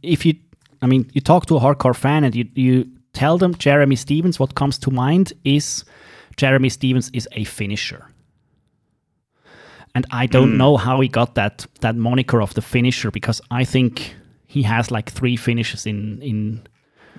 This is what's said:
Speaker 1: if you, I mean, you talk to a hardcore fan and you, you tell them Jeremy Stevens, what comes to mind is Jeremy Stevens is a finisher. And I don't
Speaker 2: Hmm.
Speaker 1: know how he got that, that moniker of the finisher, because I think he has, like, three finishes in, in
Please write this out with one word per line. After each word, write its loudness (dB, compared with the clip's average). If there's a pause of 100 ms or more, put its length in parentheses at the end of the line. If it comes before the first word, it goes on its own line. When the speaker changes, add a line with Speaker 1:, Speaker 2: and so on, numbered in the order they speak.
Speaker 1:
if 0
you, 4 (480)
I -2
mean, 2
you 0
talk 2
to 2
a 2
hardcore 2
fan 2
and 0
you, -4
you 2 (260)
tell 2
them 2
Jeremy 4
Stevens, -2
what 0
comes -2
to -2
mind 2 (100)
is 0 (540)
Jeremy 2
Stevens 0
is -6
a -6
finisher. -8 (1900)
And -2
I -2
don't 4
Speaker 2:
Hmm. 0
Speaker 1:
know 6
how 0
he 2
got 0
that, -4 (160)
that 0
moniker 0
of -4
the -4
finisher, -2
because -6 (100)
I -2
think -2 (320)
he -2
has, 0
like, -6
three -2
finishes -4
in, -8
in -6 (540)